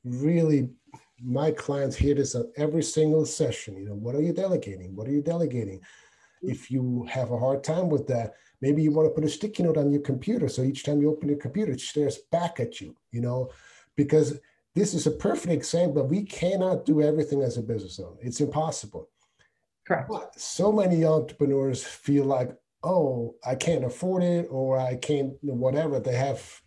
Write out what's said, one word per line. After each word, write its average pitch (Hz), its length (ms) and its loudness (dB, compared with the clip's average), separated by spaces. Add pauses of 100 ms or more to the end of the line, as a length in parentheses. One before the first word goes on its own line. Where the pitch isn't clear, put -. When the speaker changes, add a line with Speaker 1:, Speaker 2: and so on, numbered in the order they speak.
Speaker 1:
really, 143 640 2 (520)
my 135 300 0
clients 139 460 -4
hear 143 180 4
this 139 200 0
at 120 100 -2 (100)
every 151 280 0
single 156 420 4
session, 113 500 -4
you 98 100 -12
know, 104 100 -8
"What 113 200 -4
are 147 60 2
you 170 100 2
delegating? 104 640 -2
What 110 140 -8
are - 20 -4
you 147 100 2
delegating?" 127 580 -2
Speaker 2:
Mm-hmm. - 720 -12
Speaker 1:
If - 200 -10
you 127 380 -2
have 123 220 -4
a 120 60 -2
hard 131 280 0
time 170 240 0
with 143 180 0
that, 117 280 -2 (260)
maybe 147 200 2
you 156 100 4
wanna 156 180 6
put 156 160 0
a 151 40 0
sticky 208 340 -4
note 160 140 2
on 143 140 4
your 143 100 2
computer. 143 460 -2
So 131 140 -4
each 139 220 -2
time 147 180 2
you 147 80 4
open 151 180 -2
your 143 100 0
computer, 147 360 -2
it 127 80 -6
stares - 380 -2 (120)
back 170 300 0
at - 180 -6
you, - 160 -14 (160)
you 120 80 -6
know, 127 300 -2 (480)
because 151 420 4 (360)
this 196 180 2
is 165 140 -2
a - 40 4
perfect - 420 -2
example. 151 520 0
We 175 180 0
cannot 185 600 0
do 151 180 4
everything 151 400 2
as 123 160 -2
a 120 40 -4
business 107 360 -6
owner. 90 220 -14
It's 120 220 -6
impossible. 151 680 -4 (800)
Speaker 2:
Correct. 135 220 0
Speaker 1:
But - 280 -10
so - 320 0
many 185 360 4
entrepreneurs 139 760 2
feel - 440 2
like, 131 260 0 (320)
"Oh, 139 520 0 (100)
I 127 100 0
can't 151 300 0
afford 185 380 -2
it," 175 280 2
or 131 260 0
"I 127 200 0
can't," 139 440 -2
whatever. 135 600 0
They 123 140 0
have, 135 520 -2